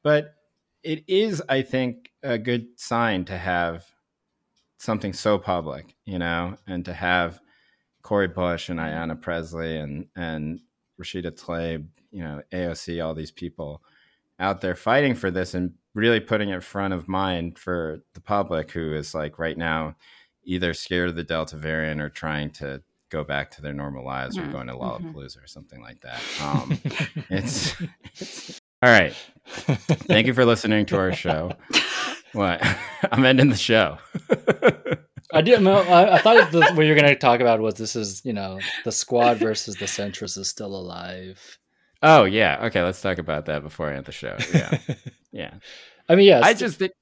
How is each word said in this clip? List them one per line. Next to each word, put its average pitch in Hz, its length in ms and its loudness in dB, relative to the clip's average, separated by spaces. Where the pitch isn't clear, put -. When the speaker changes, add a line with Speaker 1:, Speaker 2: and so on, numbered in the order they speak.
Speaker 1:
But 151 320 0
it 156 260 -6
is, 196 420 0
I 135 120 2
think, 127 500 -4
a 123 140 -2
good 120 300 -2
sign 113 460 0
to 92 120 -10
have 87 480 -2
something 104 360 -6
so 104 240 0
public, 82 560 -6
you 95 140 -6
know, 87 360 -4
and 90 200 -8
to 87 80 -12
have 87 460 -2
Cori 101 280 -2
Bush 87 400 -4
and 85 100 -6
Ayanna 80 400 -6
Pressley 82 580 -6
and, 73 380 -10
and 80 460 -8
Rashida 87 320 -10
Tlaib, 82 560 -8
you 90 120 -14
know, 73 180 -12
A 90 160 -6
O 82 60 -6
C, 85 260 -10
all 80 140 -6
these 78 180 -10
people 76 520 -14
out 95 220 -4
there 90 140 -4
fighting 131 400 0
for 98 140 -4
this 90 240 -4
and 90 200 -4
really 113 260 2
putting 104 300 -2
it 92 140 -8
front 98 300 -4
of 82 140 -8
mind 92 520 -4
for 85 420 -6
the 90 80 -20
public 85 500 -4
who 80 220 -6
is, 76 200 -8
like, 76 240 -8
right 82 200 -6
now 80 380 -4
either 90 300 -2
scared 87 360 -4
of 82 60 -8
the 85 80 -8
Delta 80 340 -6
variant 78 440 -4
or 73 80 -8
trying 73 400 -8
to 69 320 -12
go 78 140 -6
back 71 280 -6
to - 100 -20
their 73 120 -10
normal 71 320 -10
lives 65 320 -8
or - 40 -8
Speaker 2:
Mm-hmm. 69 100 -10
Speaker 1:
going 65 160 -12
to 62 60 -14
Speaker 2:
Mm-hmm. 62 420 -10
Speaker 1:
Lollapalooza 69 280 -20
or 65 40 -20
something 65 340 -20
like 62 200 -20
that. 62 200 -14
Um, 73 400 -4
Speaker 3:
<laughs> - 480 -8
Speaker 1:
it's, 101 460 -4
it's, - 420 -14
all 123 80 6
right. 95 240 6
Thank - 840 0
you 127 60 0
for 127 120 4
listening 107 420 2
to 101 100 -2
our 92 160 0
show. 82 380 -4
Speaker 2:
<laughs> - 120 0
Speaker 1:
What? 92 320 0
<laughs> - 200 -4
I'm 131 140 4
ending 131 240 6
the 107 80 2
show. 101 400 2
<laughs> - 1040 0
Speaker 3:
I 156 80 6
do. 220 180 6
No, 196 200 6
I, 180 360 8
I - 40 6
thought 226 300 8
the, 165 120 4
what 156 220 6
you 151 60 6
were 151 60 6
gonna 143 220 8
talk 120 240 4
about 117 180 4
was 110 160 0
this 110 220 -8
is, 98 260 -8
you 127 80 -6
know, 95 300 -6
the 113 80 -2
squad 120 420 4
versus 110 400 -4
the - 80 -8
centrist 98 540 -6
is 98 100 -8
still 101 260 -8
alive. 92 840 -14
Speaker 1:
Oh 151 220 10
yeah. 101 440 2
Okay. 101 160 2
Let's 92 180 -2
talk 92 160 -2
about 76 300 -4
that 76 160 -4
before 76 280 -8
I 69 60 -6
end 67 80 -12
the 73 80 -14
show. - 240 -10
Yeah. 147 300 0
Speaker 3:
<laughs> - 500 -12
Speaker 1:
Yeah. 85 200 -12
Speaker 3:
I 170 80 6
mean, 196 120 8
yes. 190 180 10
Speaker 1:
I 226 80 8
just 226 260 -2
think 190 220 -4